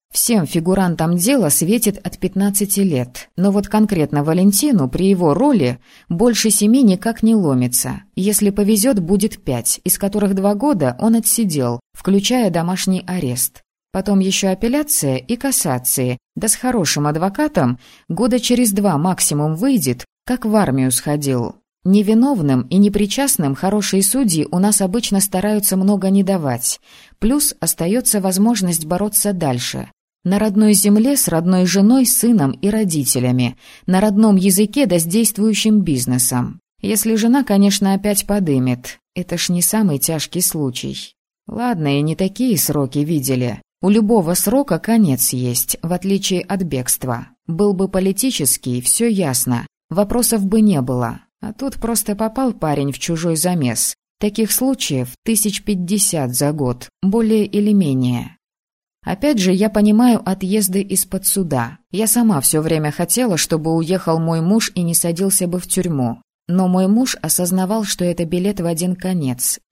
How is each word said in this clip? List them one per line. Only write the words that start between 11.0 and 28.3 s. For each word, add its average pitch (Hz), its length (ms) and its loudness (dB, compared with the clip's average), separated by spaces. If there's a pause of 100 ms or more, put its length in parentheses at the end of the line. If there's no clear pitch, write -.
отсидел, 151 640 0 (140)
включая 202 560 0
домашний 180 560 -2
арест. 143 560 -6 (300)
Потом 190 280 0
еще 190 300 0
апелляция 233 680 -2
и 175 180 -6
кассации, 131 800 -2 (180)
да - 120 -6
с - 80 0
хорошим 185 500 -2
адвокатом 165 720 -2 (300)
года 220 320 0
через 240 320 0
два 196 260 2
максимум 156 580 0
выйдет, 165 500 0 (200)
как 254 180 -4
в 214 120 0
армию 135 360 2
сходил. 139 680 -2 (260)
Невиновным 196 800 2
и 131 140 -2
непричастным 202 760 2
хорошие 196 480 0
судьи 190 480 0
у 170 80 0
нас 202 240 2
обычно 196 400 -2
стараются 202 560 -2
много 190 320 0
не 196 140 4
давать. 151 580 -4 (380)
Плюс 277 400 0
остается 196 640 -2
возможность 190 640 0